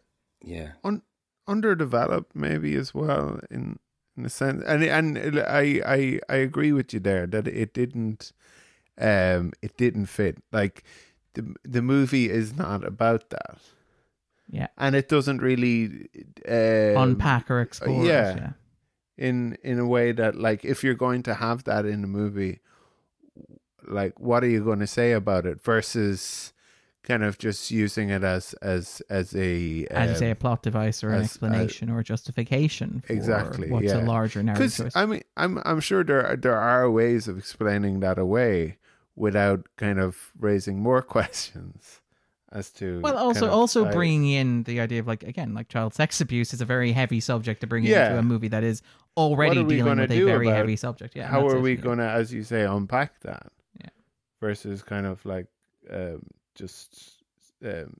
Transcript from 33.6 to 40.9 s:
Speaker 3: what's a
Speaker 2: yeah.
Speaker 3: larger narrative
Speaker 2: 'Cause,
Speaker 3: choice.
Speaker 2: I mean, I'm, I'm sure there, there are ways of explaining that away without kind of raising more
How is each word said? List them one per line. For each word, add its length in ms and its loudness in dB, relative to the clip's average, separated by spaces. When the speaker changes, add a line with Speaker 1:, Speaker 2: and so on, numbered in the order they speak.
Speaker 3:
what's 220 2
a 60 2
Speaker 2:
yeah. 60 0
Speaker 3:
larger 380 0
narrative 220 2
Speaker 2:
'Cause, 140 0
Speaker 3:
choice. 180 -6
Speaker 2:
I 100 4
mean, 160 -4
I'm, 280 0
I'm 160 0
sure 220 0
there, 340 2
there 220 2
are 320 4
ways 380 2
of 100 -6
explaining 600 -2
that 180 2
away 600 2
without 500 2
kind 240 0
of 400 -4
raising 400 0
more 220 2